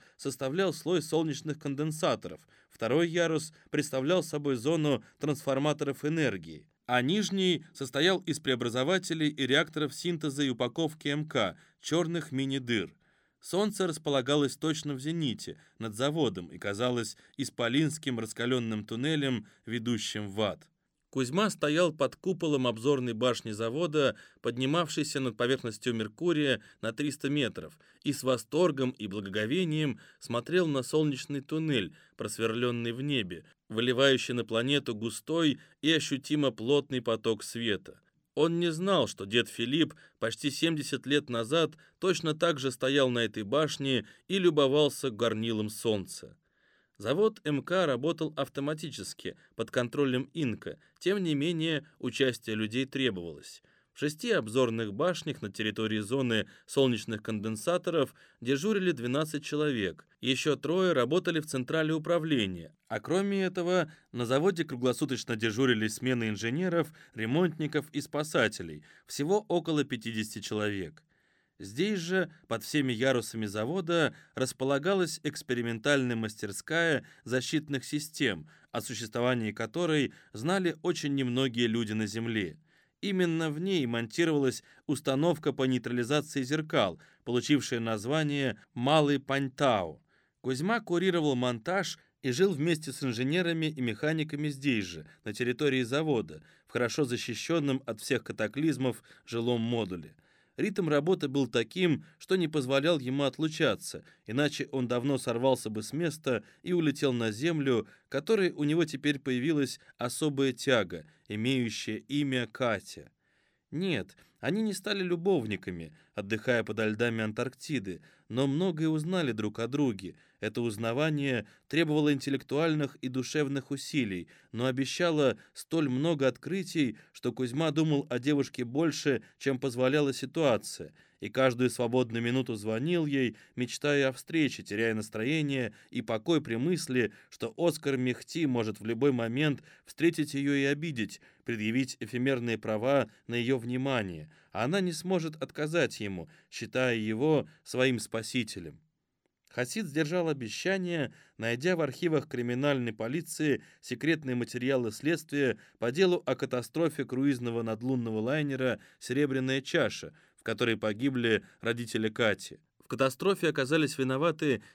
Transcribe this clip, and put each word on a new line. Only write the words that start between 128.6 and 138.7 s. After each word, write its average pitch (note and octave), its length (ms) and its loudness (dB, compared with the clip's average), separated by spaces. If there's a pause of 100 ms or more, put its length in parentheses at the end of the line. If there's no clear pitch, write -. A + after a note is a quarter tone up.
больше, D3 580 0 (160)
чем C3+ 200 0
позволяла C3+ 560 2
ситуация, B2+ 800 -2 (260)
и G#2 80 -6
каждую B2+ 400 4
свободную A#2 540 0
минуту B2+ 320 0
звонил A#2 500 0
ей, C3+ 320 0 (180)
мечтая C#3 540 0
о C3 40 -2
встрече, D3+ 500 -2
теряя A2 320 0
настроение B2+ 800 -2 (160)
и A#2+ 100 -4
покой A#2 400 2
при A#2 160 -4
мысли, C3 560 0 (160)
что - 300 -8
Оскар D3+ 400 0
Мехти B2+ 480 -2
может A2+ 340 0